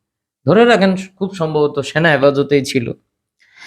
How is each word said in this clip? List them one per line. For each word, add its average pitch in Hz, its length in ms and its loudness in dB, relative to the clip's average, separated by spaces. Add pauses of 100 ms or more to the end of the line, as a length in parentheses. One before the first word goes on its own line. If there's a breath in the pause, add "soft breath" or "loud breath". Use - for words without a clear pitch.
(460)
ধরে 190 200 4
রাখেন, 196 260 2 (240)
খুব 190 140 -6 (100)
সম্ভবত 151 360 -2 (140)
সেনা 160 220 0
হেফাজতেই 139 540 2
ছিল। 120 220 -4 (800 loud breath)